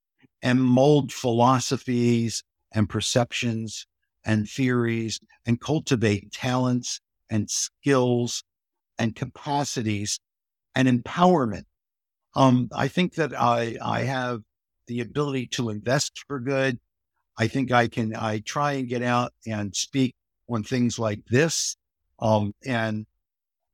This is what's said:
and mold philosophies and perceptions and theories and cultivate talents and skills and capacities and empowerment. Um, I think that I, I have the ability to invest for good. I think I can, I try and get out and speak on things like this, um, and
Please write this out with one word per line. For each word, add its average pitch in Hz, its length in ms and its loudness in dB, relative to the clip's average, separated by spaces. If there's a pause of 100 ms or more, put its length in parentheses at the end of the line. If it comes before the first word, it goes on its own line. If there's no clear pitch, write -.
(440)
and 127 180 2
mold 131 500 4
philosophies 120 1300 2 (280)
and 107 160 2
perceptions 113 1000 -2 (360)
and 107 240 0
theories 117 720 0 (280)
and 120 120 2
cultivate 110 720 0
talents 127 720 -2 (280)
and 104 200 -2
skills 123 920 0 (540)
and 113 180 -2
capacities 120 1040 -4 (560)
and 131 120 4
empowerment. 123 760 2 (720)
Um, 127 380 6
I 131 140 -2
think 180 280 -2
that 143 240 -2
I, 117 420 0
I 113 220 -2
have 123 380 -4 (460)
the 120 140 -6
ability 135 460 -4
to 120 220 -4
invest 117 580 -4
for 143 120 -8
good. 135 400 -2 (580)
I 113 100 0
think 131 240 -2
I 120 160 4
can, 110 280 -4
I 107 240 -4
try 147 340 -4
and 131 140 -4
get 120 140 -4
out 123 300 0 (160)
and 104 280 -6
speak 131 380 -2 (360)
on 113 140 -2
things 120 360 0
like 110 300 -2
this, 147 480 0 (420)
um, 107 340 2 (120)
and 113 400 -4 (680)